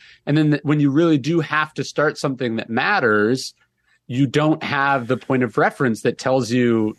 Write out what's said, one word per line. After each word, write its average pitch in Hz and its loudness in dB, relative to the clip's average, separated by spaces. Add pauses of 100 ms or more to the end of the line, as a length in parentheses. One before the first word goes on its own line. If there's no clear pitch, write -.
(280)
And 147 2
then 156 4
th-, 147 0
when 151 0
you 143 2
really 160 2
do 147 -2
have 151 -2
to 139 -6
start 147 -2
something 123 -4
that - -8
matters, 123 0 (540)
you 127 0
don't 151 0
have 139 -2
the 120 -2
point 127 -2
of 117 -2
reference 143 0
that 123 0
tells 131 -2
you, 117 0